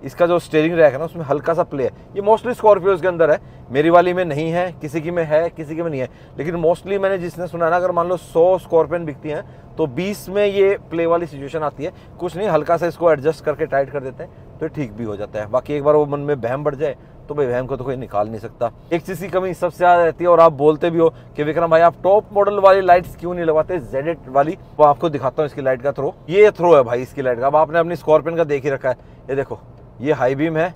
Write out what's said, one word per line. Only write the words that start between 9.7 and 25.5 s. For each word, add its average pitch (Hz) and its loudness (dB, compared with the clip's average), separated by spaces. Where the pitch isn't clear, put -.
तो 160 0
बीस 180 -6
में 202 0
ये 196 2
play 165 -2
वाली 170 0
situation 143 -10
आती 139 -6
है। 180 -8
कुछ 175 -8
नहीं, 196 -4
हल्का 165 2
सा 170 -2
इसको 165 2
adjust 147 0
करके 151 -4
tight 139 -2
कर 139 -6
देते 131 -12
हैं - -20
तो 160 -6
ठीक 139 -8
भी 113 -10
हो 107 -8
जाता 104 -10
है। 104 -6
बाकी 127 -4
एक 147 -4
बार 147 4
वो 151 4
मन 143 -6
में 143 -2
वहम 127 -6
बढ़ 147 -2
जाए 139 -4
तो 147 -8
भाई 147 0
वहम 123 -2
को 131 -6
तो 127 -10
कोई 127 -6
निकाल 107 -4
नहीं 110 -10
सकता। 113 -6
एक 170 -2
चीज़ 185 -10
की 196 -10
कमी 185 -4
सबसे 170 -6
ज़्यादा 175 4
रहती 165 -2
है 175 0
और 170 6
आप 165 8
बोलते 151 2
भी 165 -2
हो 165 4
कि 147 -4
विक्रम 160 -2
भाई 160 6
आप 170 4
top 202 2
model 202 2
वाली 190 6
lights 180 4
क्यों 175 -8
नहीं 175 -4
लगवाते, 160 0
जेड 135 -6
एट 165 -8
वाली। 143 0
वो 151 6
आपको 147 2
दिखाता 135 -4
हूँ 147 -2
इसकी - -12